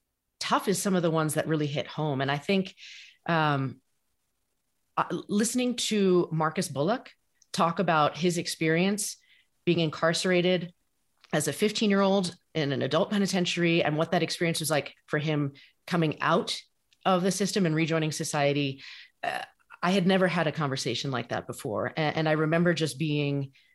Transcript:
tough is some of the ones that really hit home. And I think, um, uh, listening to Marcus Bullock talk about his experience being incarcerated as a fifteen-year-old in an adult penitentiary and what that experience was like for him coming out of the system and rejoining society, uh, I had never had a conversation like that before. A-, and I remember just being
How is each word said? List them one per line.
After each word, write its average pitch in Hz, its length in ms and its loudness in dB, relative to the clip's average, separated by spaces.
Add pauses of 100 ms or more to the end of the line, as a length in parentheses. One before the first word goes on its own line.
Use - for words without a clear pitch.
(400)
tough 269 300 0
is 185 120 0
some 185 140 0
of 175 80 2
the 170 80 2
ones 156 220 0
that 151 160 -2
really 151 180 0
hit 139 180 -4
home. 147 360 -4
And 135 100 0
I 143 60 0
think, 190 360 -2 (540)
um, 147 540 0 (1160)
uh, - 80 0 (240)
listening 240 480 0
to 190 560 2
Marcus 160 380 -2
Bullock 160 420 -2 (400)
talk 170 280 0
about 160 380 4
his 170 200 0
experience 170 800 0 (480)
being 175 140 2
incarcerated 175 960 2 (600)
as 156 140 0
a 143 60 -2
fifteen-year-old 196 800 2 (180)
in 143 180 0
an 123 100 -2
adult 139 300 0
penitentiary 175 720 0
and 151 140 0
what 165 140 0
that 170 120 2
experience 165 380 -2
was 151 100 -2
like 147 220 -2 (140)
for 156 100 -2
him 147 340 0 (340)
coming 165 360 0
out - 360 0 (480)
of 185 180 2
the 190 80 0
system 190 340 0
and 156 100 2
rejoining 156 360 0
society, 143 680 -2 (420)
uh, 69 180 -4 (420)
I 175 80 2
had 190 160 2
never 190 200 4
had 165 200 0
a 147 40 -2
conversation 139 600 -4
like 120 180 -4
that 110 160 -6
before. 101 420 -6 (100)
A-, - 20 -4
and 156 300 0
I 156 40 4
remember 165 400 2
just 147 240 -2
being 143 540 -2 (220)